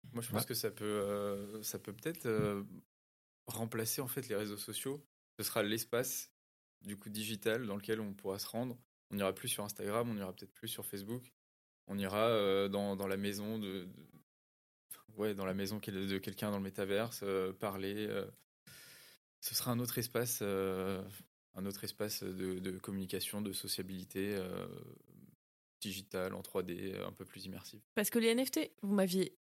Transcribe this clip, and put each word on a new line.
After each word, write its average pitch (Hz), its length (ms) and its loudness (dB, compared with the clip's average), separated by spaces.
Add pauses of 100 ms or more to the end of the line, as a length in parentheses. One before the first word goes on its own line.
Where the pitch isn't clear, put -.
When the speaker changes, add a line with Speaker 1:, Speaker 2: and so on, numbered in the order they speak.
(120)
Speaker 1:
Moi, 120 100 -4
je - 80 -6
pense 110 120 0
Speaker 2:
Bah. - 60 -2
Speaker 1:
que 120 60 -2
ça 110 160 0
peut, 107 140 -6
euh, 101 760 0
ça - 160 -4
peut 101 160 -8
peut-être, 165 320 -4
euh, 104 380 4 (840)
remplacer, 113 560 -2
en 127 60 -2
fait, 131 200 -4
les 107 80 0
réseaux 104 200 -2
sociaux. 135 460 -4 (360)
Ce 104 60 -2
sera - 180 4
l'espace, 113 720 2 (500)
du 101 140 -6
coup, 104 140 -10
digital 110 560 0
dans 101 100 -2
lequel 110 240 0
on 104 140 -4
pourra 98 260 -2
se - 80 -4
rendre. 120 280 -2 (360)
On 101 40 0
n'ira 98 180 6
plus 120 140 -4
sur - 140 0
Instagram, 104 480 0
on 110 40 0
n'ira 95 200 -2
peut-être - 180 -14
plus - 160 -10
sur - 180 -6
Facebook. 110 460 -6 (540)
On 98 120 -4
ira, 101 280 4
euh, 101 420 6
dans, 101 280 2
dans 98 100 0
la 95 120 2
maison 104 400 -2
de, 95 260 -4
de, 90 40 -10 (1300)
ouais, 104 180 2
dans 98 100 -2
la 92 100 2
maison 98 240 0
quel-, 98 300 -2
de 95 100 2
quelqu'un 104 320 -2
dans 101 80 0
le 98 60 0
métaverse, 101 580 0
euh, 95 300 2
parler. 98 420 -2 (140)
Euh, 101 160 0 (1160)
ce - 140 -6
sera - 180 0
un 117 60 4
autre 123 200 0
espace, 120 440 0
euh, 95 600 2 (520)
un 95 120 -4
autre 98 180 -4
espace 104 380 -2
de, 92 380 -2
de 92 180 -4
communication, 98 640 -2
de 101 100 -2
sociabilité, 95 840 -2
euh, 92 300 -2 (1120)
digitale, 95 540 -2
en 95 80 -6
trois 95 200 0
D, 95 320 -4
euh, 95 140 -4
un 95 40 -6
peu 95 120 -10
plus 98 220 -12
immersive. 95 340 -10 (140)
Speaker 3:
Parce 202 160 4
que 240 80 2
les 226 100 6
N 240 160 6
F 254 60 0
T, - 220 0 (100)
vous 202 120 2
m'aviez 190 400 6 (140)